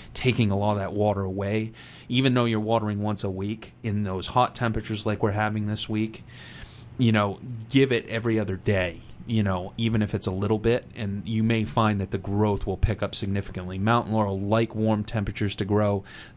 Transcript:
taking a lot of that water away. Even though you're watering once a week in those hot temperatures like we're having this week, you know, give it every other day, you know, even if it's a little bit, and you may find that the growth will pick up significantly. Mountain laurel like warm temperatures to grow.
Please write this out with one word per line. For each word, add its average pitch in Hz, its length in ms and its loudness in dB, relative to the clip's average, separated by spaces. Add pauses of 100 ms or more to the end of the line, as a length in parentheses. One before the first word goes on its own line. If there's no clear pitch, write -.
(140)
taking 117 360 2
a 98 80 2
lot 104 160 2
of 104 60 0
that 95 140 -4
water 104 280 2
away. 101 520 -2 (340)
Even 127 280 4
though 123 100 4
you're 110 140 2
watering 107 420 0
once 104 220 -2
a 101 60 -2
week 101 440 -6 (100)
in 104 200 0
those 95 240 -4
hot - 280 0
temperatures 110 500 -2
like 104 160 0
we're 107 100 2
having 107 360 0
this 107 220 -4
week, 110 340 -2 (720)
you 117 140 6
know, 104 280 2 (300)
give 135 220 6
it 117 180 0
every 113 300 0
other 95 180 -2
day, 90 420 0 (260)
you 110 160 2
know, 95 360 0
even 113 240 2
if 104 120 -2
it's 104 140 -2
a 98 40 -2
little 104 280 0
bit, 113 260 0 (120)
and 101 280 -4
you 110 180 0
may 113 200 2
find 107 380 2
that 92 100 -4
the 101 60 -2
growth 101 500 0
will 95 80 -2
pick - 260 2
up 101 140 -4
significantly. 95 640 -4
Mountain 110 320 2
laurel 104 260 0
like 107 380 0
warm 110 300 0
temperatures 101 500 -2
to - 100 -2
grow. 101 380 2 (320)